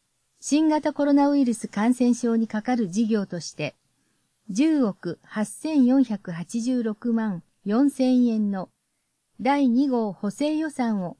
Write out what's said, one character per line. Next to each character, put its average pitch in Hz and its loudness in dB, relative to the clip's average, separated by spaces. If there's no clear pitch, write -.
新 311 2
型 302 0
コ 285 0
ロ 285 2
ナ 285 4
ウ 285 2
イ 277 4
ル 233 0
ス - -8
感 226 0
染 247 2
症 233 -2
に 226 0
か 214 -6
か 254 -2
る 220 -2
事 214 0
業 208 0
と 175 -8
し - -12
て、 151 -8
十 277 2
億 180 -4
八 214 -6
千 302 0
四 262 4
百 202 -6
八 175 -6
十 247 -2
六 220 -4
万 214 -2
四 240 2
千 254 2
円 214 0
の 190 -6
第 269 2
二 262 2
号 226 -2
補 202 -6
正 302 -2
予 311 -2
算 226 -2
を 170 -8